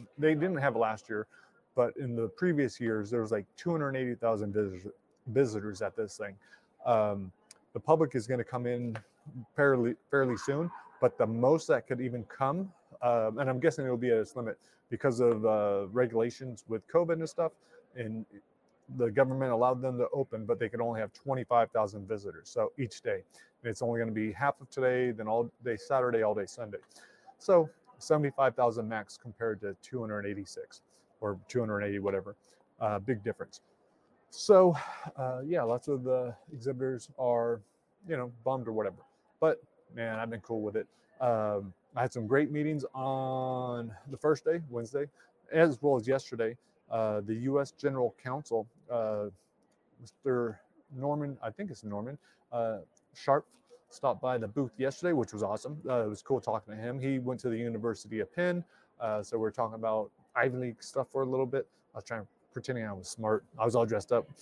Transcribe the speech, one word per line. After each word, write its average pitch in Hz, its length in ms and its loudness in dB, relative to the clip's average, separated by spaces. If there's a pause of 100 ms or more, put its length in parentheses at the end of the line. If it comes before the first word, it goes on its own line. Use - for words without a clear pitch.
(180)
they 156 160 6
didn't 160 240 0
have 135 180 2
last 110 320 0
year, 107 200 -4 (480)
but 120 220 2
in 123 180 -4
the 113 140 0
previous 147 500 0
years, 110 320 -2
there 120 100 0
was, 107 100 -2
like, 104 140 0 (100)
two - 160 -4
hundred 143 240 -2
eighty 127 200 -2
thousand 107 380 0
visitors, 98 380 -2 (360)
visitors 107 560 0
at 98 120 -4
this 107 220 -6
thing. 101 180 -10 (500)
Um, 104 460 2 (420)
the 113 60 -6
public 156 360 4
is 113 120 -4
gonna 123 160 -2
come 123 220 -6
in 120 320 -4 (580)
fairly, 127 400 4 (140)
fairly 131 260 4
soon, 147 340 -2 (300)
but 123 180 4
the 113 100 4
most 127 400 4
that 139 200 2
could 123 140 -2
even 123 240 -4
come, 170 480 -4 (280)
um, 113 360 2
and 135 120 0
I'm 127 100 0
guessing 151 260 2
it'll 127 120 0
be 123 140 2
at 113 60 6
its 107 180 -2
limit 117 220 -6 (320)
because 120 300 0
of, 117 260 4
uh, 104 460 4
regulations 120 760 -2
with 113 200 -6
covid 170 260 4
and 160 160 -4
stuff, 165 240 -2 (420)
and 110 300 -6 (720)
the 120 120 2
government 131 440 2
allowed 123 280 4
them 127 160 -2
to 120 120 0
open, 120 360 -4
but 104 140 0
they 117 80 -2
could 123 140 -4
only 117 180 -2
have 107 140 -6
twenty-five 123 580 2
thousand 104 360 -2
visitors, 98 420 -8
so 107 280 -2
each 127 240 -6
day. 101 220 -4 (380)
And 120 80 -6
it's 107 120 -6
only 117 180 -2
gonna 113 120 -2
be 107 220 -2
half 143 260 0
of 127 100 -20
today, 127 420 2
then 107 160 -6
all 117 220 0 (140)
day 117 140 -4
Saturday, 123 440 0
all 107 140 2
day 101 100 -4
Sunday. 101 340 -12 (580)
So 165 320 6 (280)
seventy-five 139 580 2
thousand 117 340 2
max 107 280 -6
compared 110 440 -6
to 101 200 -4
two 127 200 -6
hundred 107 240 -4
eighty-six - 560 -8 (400)
or 104 260 -2
two 123 140 0
hundred 104 220 0
eighty, 101 160 0
whatever. 98 360 -2 (460)
Uh, 104 180 0
big 104 240 -2
difference. 104 380 -8 (720)
So, 185 440 8 (400)
uh, 127 300 -4
yeah, 160 180 0
lots 117 240 0
of 139 160 -2
the 123 320 0 (160)
exhibitors 127 640 -6
are, 117 440 2 (460)
you 165 100 -2
know, 123 140 -6 (120)
bummed 131 240 -2
or 113 60 -4
whatever. 104 240 -2 (420)
But, 156 220 4 (340)
man, 113 240 -4
I've 113 120 -4
been 113 100 -8
cool 113 200 -4
with 104 140 -4
it. 107 120 -4 (340)
Um, 107 500 0 (240)
I 123 60 0
had 123 100 0
some 117 140 -6
great 135 260 4
meetings 147 320 -2 (120)
on 131 1000 -2 (160)
the 135 80 -10
first 151 260 2
day, 165 160 0 (100)
Wednesday, 120 380 -4 (440)
as 156 300 6
well 143 140 4
as 113 120 0
yesterday. 120 500 0 (340)
Uh, 110 300 0
the 104 140 -2
U 135 260 0
S 135 100 -4
General 131 500 0
Counsel, 127 460 -4 (240)
uh, 107 340 -2 (760)
Mister 120 580 -2 (360)
Norman, 143 460 -4
I 113 80 -6
think 190 220 -10
it's 120 120 -16
Norman, 107 340 -8 (340)
uh, 113 280 -2 (340)
Sharp, 143 320 2 (440)
stopped 120 320 -2
by 127 180 0
the 113 80 -6
booth 123 300 -4
yesterday, 139 360 -2
which 120 200 0
was 104 100 -4
awesome. 107 440 -4
Uh, 123 180 2
it 107 40 -2
was 104 140 -8
cool 127 180 0
talking 107 340 -4
to 107 40 -10
him. 123 200 -6
He 135 200 0
went 123 220 -4
to 127 80 -2
the 113 80 -2
University 113 640 -4
of 156 160 -6
Penn, 175 280 0 (360)
uh, 107 220 -2
so 107 160 -4
we're 110 140 0
talking 113 240 -2
about 110 340 -2 (260)
Ivy 123 220 2
League 120 260 -6
stuff - 280 -4
for 135 100 0
a 135 40 0
little 131 200 0
bit. 127 220 -4 (260)
I 113 60 -12
was 104 40 -12
trying, 110 240 -8 (240)
pretending 120 340 -6
I 104 80 -6
was 92 140 -12
smart. 107 360 0 (140)
I 110 80 2
was 117 100 4
all 117 100 6
dressed 107 260 -2
up. 117 160 2 (140)